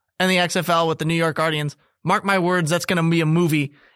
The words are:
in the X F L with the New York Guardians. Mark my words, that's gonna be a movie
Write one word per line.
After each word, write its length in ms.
in 80
the 120
X 160
F 140
L 180
with 100
the 80
New 80
York 220
Guardians. 420
Mark 220
my 140
words, 320
that's 160
gonna 200
be 140
a 60
movie 460